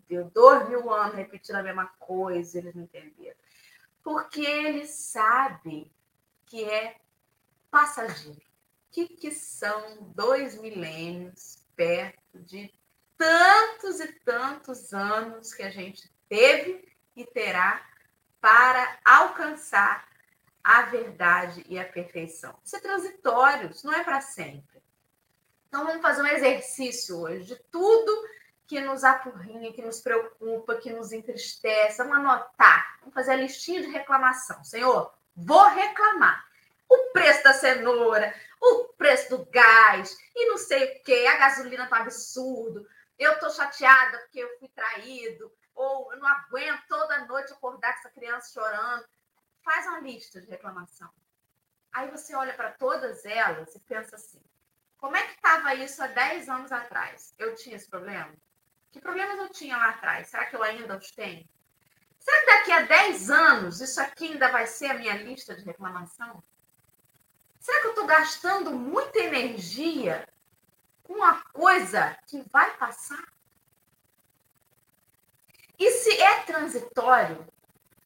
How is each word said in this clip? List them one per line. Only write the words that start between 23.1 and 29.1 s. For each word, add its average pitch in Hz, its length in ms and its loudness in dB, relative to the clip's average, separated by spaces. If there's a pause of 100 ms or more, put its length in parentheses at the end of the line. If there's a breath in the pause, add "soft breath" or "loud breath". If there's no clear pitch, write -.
isso - 140 -20
não 294 80 -6
é 339 100 -2
para 277 180 -4
sempre. 143 600 -16 (840)
Então, 294 180 -6
vamos 330 160 -6
fazer 285 200 0
um 285 60 -2
exercício 254 880 -2
hoje 170 260 -10
de 233 120 -16 (140)
tudo 427 420 2 (540 loud breath)
que 285 140 -8
nos 269 240 -6
apurrinha, 226 720 -2